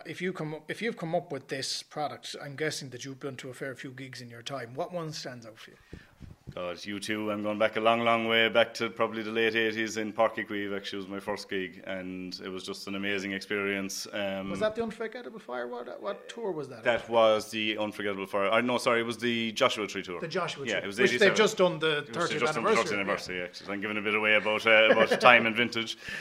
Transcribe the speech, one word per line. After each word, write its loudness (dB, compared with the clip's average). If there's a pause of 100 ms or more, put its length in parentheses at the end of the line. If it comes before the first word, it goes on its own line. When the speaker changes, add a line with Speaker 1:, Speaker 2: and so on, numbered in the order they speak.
Speaker 1:
if -10
you -2
come -6
up, -10
if -10
you've -4
come -4
up -2
with -10
this -6
product, -8
I'm -12
guessing -4
that -14
you've -12
been -8
to -12
a -14
fair -10
few -12
gigs -14
in -16
your -16
time. -10
What -6
one -6
stands -12
out -18
for -20
you? -20 (760)
Speaker 2:
God, -8
U -6
two, -2
I'm -2
going -2
back 4
a 0
long, 6
long 4
way, 6
back 6
to -2
probably 0
the -8
late 2
eighties 0
in -4
Páirc 4
Uí -6
Chaoimh, -4
actually, -8
was -8
my -8
first -6
gig, -6
and -8
it -8
was -8
just -10
an -6
amazing -2
experience. -4
Um, -4
Speaker 1:
Was -6
that 0
the -4
Unforgettable -10
Fire? -8
What, -12
what -8
tour -6
was -6
that? -16
Speaker 2:
That 2
was 4
the -2
Unforgettable -4
Fire. 0
Uh, 4
no, 0
sorry, 2
it -2
was -6
the -2
Joshua 2
Tree -6
tour. -8
Speaker 1:
The -8
Joshua -6
Speaker 2:
Yeah, -2
Speaker 1:
Tree, -4
Speaker 2:
it -8
was -4
Speaker 1:
which 6
they've 2
Speaker 2:
eighty-seven. 6
Speaker 1:
just 4
done 4
the 0
Speaker 2:
It -6
was -10
Speaker 1:
thirtieth -2
Speaker 2:
just 2
done -2
the 2
Speaker 1:
anniversary. 2
Speaker 2:
thirtieth 0
anniversary, -4
actually. -10
I'm -6
giving -4
a -2
bit 0
away 4
about, 2
uh, 10
about 6
Speaker 1:
<laughs> -
Speaker 2:
time 10
and 0
vintage. -2 (220)